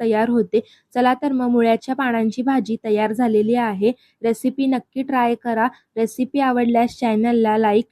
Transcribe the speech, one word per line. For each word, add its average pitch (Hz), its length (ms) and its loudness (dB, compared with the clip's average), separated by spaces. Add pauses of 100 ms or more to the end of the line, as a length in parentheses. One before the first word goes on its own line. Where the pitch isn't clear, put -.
तयार 226 280 0
होते. 233 320 0 (340)
चला 254 200 2
तर 277 180 -4
मग 254 160 -2
मुळ्याच्या 233 460 0
पानांची 240 480 -2
भाजी 233 420 -2
तयार 214 280 0
झालेली 220 420 2
आहे. 220 380 0 (300)
रेसिपी 254 440 -2
नक्की 262 360 -2
ट्राय 254 320 0
करा. 233 340 -2 (280)
रेसिपी 247 440 -2
आवडल्यास 240 600 0
चॅनलला 220 580 0
लाईक, 220 320 2